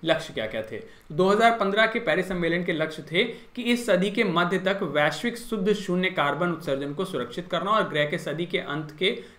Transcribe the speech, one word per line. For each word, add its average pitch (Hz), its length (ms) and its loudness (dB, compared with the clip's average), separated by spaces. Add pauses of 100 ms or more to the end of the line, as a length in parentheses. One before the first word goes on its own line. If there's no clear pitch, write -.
लक्ष्य 160 300 0
क्या-क्या 110 280 -4
थे? 107 160 -10
तो - 360 -16
दो 185 140 4
हज़ार 233 220 6
पन्द्रह 208 360 2
के 226 120 -2
Paris 180 300 0
सम्मेलन 175 360 0
के 180 80 -2
लक्ष्य 156 300 -4
थे 185 220 0
कि - 380 -8
इस 240 240 2
सदी 196 240 4
के 226 140 2
मध्य 175 340 2
तक 190 240 0
वैश्विक 151 560 0
शुद्ध 208 340 0
शून्य 185 380 0
कार्बन 156 380 0
उत्सर्जन 143 460 -4
को 185 100 -4
सुरक्षित 165 420 -6
करना 180 240 -2
और 208 180 2
ग्रह 147 180 0
के 160 120 -2
सदी 160 280 -4
के 175 120 -2
अंत 151 400 -6
के 226 240 0 (160)